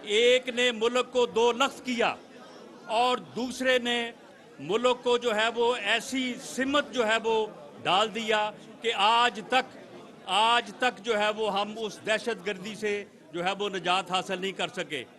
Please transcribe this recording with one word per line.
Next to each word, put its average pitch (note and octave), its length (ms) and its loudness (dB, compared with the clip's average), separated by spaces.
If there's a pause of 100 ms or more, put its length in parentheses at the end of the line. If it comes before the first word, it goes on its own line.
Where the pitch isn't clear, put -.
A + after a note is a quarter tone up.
एक A#3+ 440 4
ने B3 240 2
मुल्क A#3+ 380 0
को B3 160 4
दो A3+ 260 4
लख्त C4+ 320 -2
किया A3+ 300 0 (760)
और B3 280 2 (140)
दूसरे B3+ 460 0
ने A#3+ 180 -2 (640)
मुल्क A#3+ 420 2
को A#3+ 140 4
जो A#3 140 0
है A3 200 2
वो A#3+ 240 2
ऐसी A#3 560 -2 (120)
सिमत C#4+ 500 0
जो B3 100 2
है A3 160 2
वो A3 160 0 (480)
डाल G3 260 4
दिया G#3+ 360 0 (360)
कि A#3 80 0
आज A3 600 4
तक, B3+ 140 4 (640)
आज G#3+ 540 2
तक B3 220 0
जो A3+ 140 0
है G#3 160 2
वो G#3+ 180 -2
हम G#3 280 -2
उस G#3+ 260 -8
दहशतगर्दी G#3 720 -4
से G#3 180 -2 (400)
जो E3+ 80 -4
है F#3+ 120 0
वो G3+ 160 -4
निजात F3+ 400 -2
हासिल F#3 300 -2
नहीं F#3+ 140 -4
कर F3+ 160 -4
सके। C#3+ 340 -6 (140)